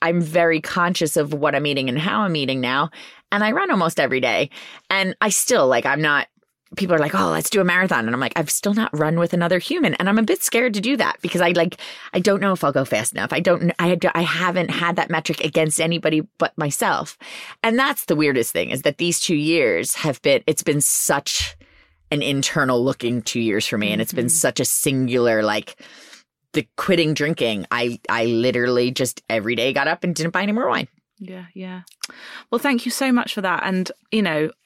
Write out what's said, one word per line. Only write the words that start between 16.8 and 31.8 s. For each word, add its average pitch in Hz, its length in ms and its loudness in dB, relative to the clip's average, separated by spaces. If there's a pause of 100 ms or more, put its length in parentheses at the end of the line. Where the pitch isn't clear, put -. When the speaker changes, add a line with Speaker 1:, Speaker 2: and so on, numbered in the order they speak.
Speaker 1:
And 226 160 2
that's 277 260 0
the 165 120 0
weirdest 143 360 2
thing, 82 180 -2
is 135 120 -6
that 143 160 0
these 170 220 0
two 170 160 0
years 143 580 2
have 143 280 -2
been, 139 240 4
it's 156 160 0
been 147 180 0
such - 760 -2 (560)
an 147 100 0
internal 135 640 0
looking 123 380 -2
two - 180 -4
years 107 260 0
for 117 120 -2
me. 104 140 0
And 110 100 0
it's - 100 -6
been 120 140 -2
Speaker 2:
Mm-hmm. 120 40 0
Speaker 1:
such - 300 0
a 131 40 2
singular, 123 800 2
like, 107 380 -2 (720)
the 151 140 -2 (100)
quitting 165 380 2
drinking. 123 560 -2
I, 120 380 -2
I 117 180 0
literally 123 640 2
just 127 400 -4
every 113 240 0
day 120 180 0
got 139 140 0
up 160 160 -2
and 180 120 -2
didn't 160 180 -4
buy 185 100 -2
any 202 80 -2
more 240 180 -2
wine. - 200 -2 (320)
Speaker 2:
Yeah, 185 240 -16 (100)
yeah. 185 280 -14 (680)